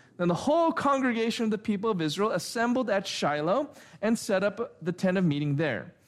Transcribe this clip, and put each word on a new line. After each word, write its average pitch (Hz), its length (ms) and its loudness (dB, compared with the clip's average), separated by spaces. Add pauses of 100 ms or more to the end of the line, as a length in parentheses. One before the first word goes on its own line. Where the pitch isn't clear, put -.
(180)
"Then 175 100 0
the 175 60 2
whole 320 380 2
congregation 240 720 0
of 214 40 0
the 214 60 0
people 208 320 -2
of 185 140 0
Israel 175 300 0
assembled 240 580 -2
at 196 160 0
Shiloh 170 640 0 (320)
and 220 160 2
set 190 260 0
up 208 380 -4
the 170 100 -4
tent 185 240 0
of 190 80 2
meeting 143 320 0
there. 131 380 -2 (140)